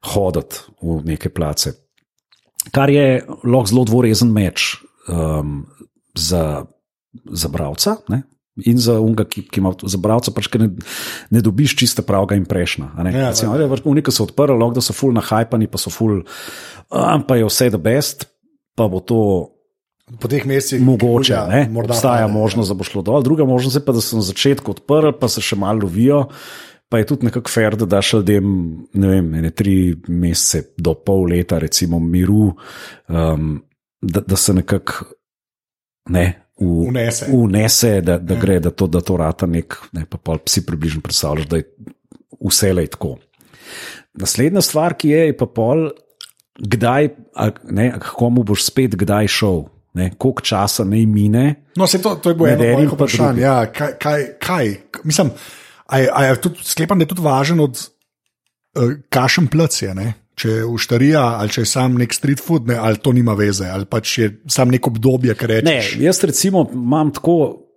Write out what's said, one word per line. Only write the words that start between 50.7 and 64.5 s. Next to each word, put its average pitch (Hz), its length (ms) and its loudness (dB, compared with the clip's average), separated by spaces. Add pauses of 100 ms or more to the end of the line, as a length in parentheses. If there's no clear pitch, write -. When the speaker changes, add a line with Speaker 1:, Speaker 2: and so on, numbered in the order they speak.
Speaker 1:
naj 107 220 2
mine 107 400 2 (280)
Speaker 2:
No, 185 140 0
saj 185 140 0
to, 202 140 -2
to 175 140 -2
je 170 60 4
bilo 165 120 4
Speaker 1:
med 123 80 4
Speaker 2:
eno 110 100 2
od - 40 4
Speaker 1:
enim 123 80 4
Speaker 2:
mojih 143 140 4
Speaker 1:
pa 147 60 -4
Speaker 2:
vprašanj, 147 320 2
Speaker 1:
drugim. 120 140 0
Speaker 2:
ja, 131 140 4 (120)
kaj, 147 280 -6
kaj, 147 280 -2 (120)
kaj? 156 340 -2 (300)
Mislim, 156 300 0 (540)
a 135 140 0
je, 131 100 4
a 139 140 2
je 131 160 4
tudi, 170 220 -4
sklepam, 175 380 -2
da 165 40 4
je 156 60 2
tudi 180 140 -6
važen 147 380 2
od, 135 180 0 (960)
eh, 131 180 2 (120)
kakšen 131 400 2
plec 156 320 0
je, 95 140 -6
ne? 98 160 -4 (240)
Če - 180 -4
je 110 140 -2
oštarija 123 560 2 (140)
ali 107 140 -2
če - 120 -4
je 110 60 0
sam 127 280 0
nek 120 160 0
street 139 300 -2
food, 151 260 -2
ne, 120 80 0
ali 110 240 0
to 131 140 2
nima 120 220 4
veze, 101 320 0
ali 95 200 -6
pač - 300 -4
je 110 140 0 (180)
sam 127 200 2